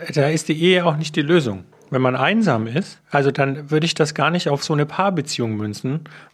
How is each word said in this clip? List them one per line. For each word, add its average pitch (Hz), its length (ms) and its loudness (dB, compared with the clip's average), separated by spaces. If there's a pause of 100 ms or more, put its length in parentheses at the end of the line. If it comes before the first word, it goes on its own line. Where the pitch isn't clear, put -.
(140)
da 143 160 2
ist 160 200 -2
die 156 120 -2
Ehe 180 240 4
auch 151 120 2
nicht 156 180 -6
die 160 60 2
Lösung. 143 420 2 (260)
Wenn 131 120 0
man 127 140 2
einsam 139 520 2
ist, 143 320 -4 (120)
also 139 200 2
dann 143 400 -2
würde 156 140 2
ich 165 80 -2
das 151 220 0
gar 151 160 2
nicht 175 180 -2
auf 143 140 -2
so 160 100 -2
eine 147 120 2
Paarbeziehung 143 720 -2
münzen, 107 460 -6 (320)